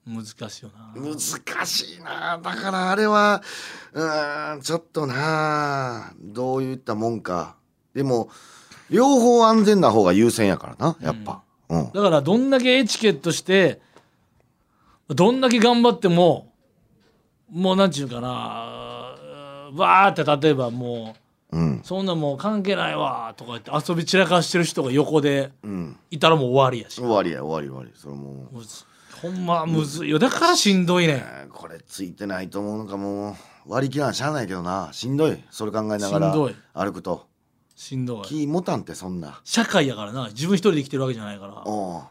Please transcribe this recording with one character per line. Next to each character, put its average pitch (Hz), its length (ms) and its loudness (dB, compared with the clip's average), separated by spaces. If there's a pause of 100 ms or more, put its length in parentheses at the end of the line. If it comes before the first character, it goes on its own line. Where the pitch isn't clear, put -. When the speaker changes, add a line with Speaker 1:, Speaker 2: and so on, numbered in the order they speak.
Speaker 1:
難 113 180 -12 (240)
し - 120 -18
い - 40 -20
よ 107 100 -20
な。 110 200 -20
Speaker 2:
難 - 720 -8
し - 300 -6
い 170 60 -20
な。 165 400 -8
だ 180 140 -8
か 196 140 -6
ら 185 200 -2
あ 196 60 2
れ 214 100 2
は、 208 360 4 (500)
う 147 100 -4
ー 151 540 -4
ん、 139 60 -14
ち 156 100 -4
ょ 165 60 0
っ 165 120 -6
と 151 160 -4
な。 143 1120 -2
ど 127 380 -4
う 135 60 -2
い 131 120 -6
っ - 40 -10
た 117 160 -6
も 110 160 -2
ん 110 100 -6
か。 85 360 -6 (380)
で 139 80 -2
も、 123 280 0 (580)
両 254 320 6
方 240 240 8
安 220 200 6
全 202 180 6
な 127 80 8
方 107 140 6
が 90 100 6
優 113 160 6
先 110 160 2
や 90 100 4
か - 120 -14
ら 62 80 -18
な、 151 260 -2
や 78 100 -2
っ - 20 -4 (100)
ぱ。 - 180 -12 (260)
Speaker 1:
う 82 80 -2
ん。 - 40 2
Speaker 2:
う - 80 -6
ん。 - 40 -16
Speaker 1:
だ 190 80 -2
か 202 80 4
ら 156 140 4
ど 180 160 2
ん 262 100 0
だ 269 100 2
け 254 200 4
エ 262 80 4
チ - 120 -4
ケ 214 120 2
ッ 151 80 -2
ト 170 140 -4
し - 100 -6
て、 180 400 2 (1300)
ど 170 220 4
ん 262 120 0
だ 254 80 4
け 240 80 4
頑 240 240 6
張 240 80 8
っ 233 80 -4
て 196 100 0
も、 170 460 4 (960)
も 185 240 2
う - 20 4
な 196 120 6
ん - 20 2
ち 143 100 -6
ゅ 139 60 -4
う - 20 -10
か 120 140 -8
な、 123 60 -6 (1500)
わ 185 420 6
ー 160 60 -2 (120)
っ 139 60 0
て 156 60 2
例 156 60 6
え - 20 4
ば 127 160 -2
も 117 460 -8 (360)
う、 82 60 -2
Speaker 2:
う - 20 0
ん。 78 240 0
Speaker 1:
そ 185 160 -6
ん 190 60 -4
な 180 80 -2
も 147 200 -2
う 135 40 -10
関 208 240 -4
係 190 140 -2
な 165 140 -2
い 151 60 -4
わ 123 400 -6
と 123 80 -18
か 120 80 -12
言 117 80 -10
っ - 20 -20
て - 100 -18
遊 151 220 -2
び 165 120 -2
散 185 120 2
ら 185 80 4
か 175 140 4
し - 100 -4
て 180 60 -2
る 175 80 4
人 160 180 -4
が 127 80 -2
横 143 300 2
で 139 300 0 (120)
Speaker 2:
う 104 40 -14
ん。 87 320 -8 (120)
Speaker 1:
い 160 80 -10
た 160 120 6
ら 160 60 6
も 131 120 0
う - 40 -2
終 - 40 0
わ 131 140 6
り 120 100 -8
や - 80 -16
し。 - 60 -16
Speaker 2:
終 123 120 -10
わ 104 160 2
り 87 80 -2
や、 69 140 -8
終 78 100 -6
わ 78 60 -4
り、 71 80 -8
終 65 80 -12
わ 64 80 -14
り。 57 100 -20
そ - 140 -20
れ 69 60 -14
も 69 380 -14
う。 65 40 -16
Speaker 1:
む 113 80 -16
ず - 200 -20 (380)
ほ 170 80 -10
ん 185 160 -6
ま 170 200 2
む 160 180 2
ず 151 220 -6
い 147 40 -2
よ。 151 80 2
だ 247 120 4
か - 100 -4
ら 339 160 4
し 202 160 4
ん 185 140 4
ど 180 140 4
い 170 60 4
ね 147 80 4
ん。 - 20 -2
Speaker 2:
え 69 300 -10
ー、 - 20 -20
こ - 200 -20
れ 82 180 -18
つ - 180 -12
い 85 80 -10
て 101 140 -10
な 92 140 -6
い 92 100 -10
と 101 100 -8
思 104 160 -6
う - 20 -8
の 110 80 -10
か、 98 100 -10
も 101 400 -8 (300)
う 80 60 -10
割 135 160 0
り 117 40 -6
切 139 60 -4
ら 139 100 0
ん 98 60 -4
し 98 80 -6
ゃ 143 60 -2
あ 156 40 -4
な 139 100 -4
い 101 40 -6
け 92 80 -8
ど 90 80 -8
な。 90 300 -6
し - 160 -10
ん 139 80 -2
ど 156 120 2
い。 82 220 -4
そ 110 160 -8
れ 104 60 -6
考 110 80 -2
え - 20 -4
な 104 260 -4
が 101 100 0
ら 95 140 2
Speaker 1:
し - 0 -
ん - 0 -
ど 143 160 0
い。 - 80 -8 (180)
Speaker 2:
歩 92 180 -4
く 87 100 -14
と。 87 240 -8 (480)
Speaker 1:
し - 220 -12
ん 127 100 -4
ど 113 160 -10
い。 - 20 -14
Speaker 2:
気 147 220 -6
持 170 160 -2
た 175 140 -4
ん 98 80 -8
て、 80 100 -14
そ 92 140 -12
ん 90 120 -8
な。 73 240 -16
Speaker 1:
社 226 200 0
会 165 220 2
や 123 80 -4
か 107 100 -10
ら 104 80 -12
な。 123 160 -8
自 117 180 -8
分 196 80 2
一 175 40 2
人 202 140 4
で 156 60 2
生 135 60 -4
き 135 40 -12
て 143 80 -6
る 135 60 -2
わ 131 60 -2
け 127 60 -4
じ 113 60 -10
ゃ 107 40 -12
な 104 100 -10
い 101 40 -16
か 98 80 -16
ら。 107 180 -16
Speaker 2:
う 95 340 -6
ん。 - 20 -10 (100)